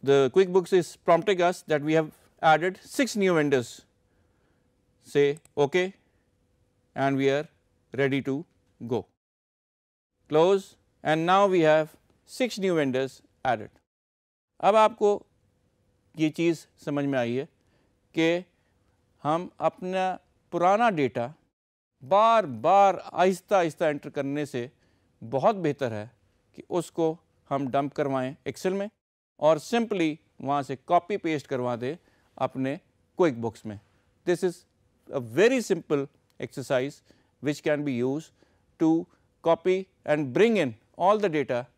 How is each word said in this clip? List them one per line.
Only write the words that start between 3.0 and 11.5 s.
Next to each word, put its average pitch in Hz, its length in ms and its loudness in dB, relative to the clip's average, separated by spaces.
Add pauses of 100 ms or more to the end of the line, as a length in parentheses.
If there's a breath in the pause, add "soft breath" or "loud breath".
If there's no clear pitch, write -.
new 190 180 2
vendors. 143 480 0 (1300)
Say, 143 320 0 (180)
"Okay," 180 360 0 (1000)
and 135 220 0
we 135 120 2
are 147 180 0 (460)
ready 135 280 0
to 139 240 -6 (420)
go. 113 180 -4 (1200)
Close, 180 460 2 (280)
and 160 220 0
now 190 220 4
we 185 140 2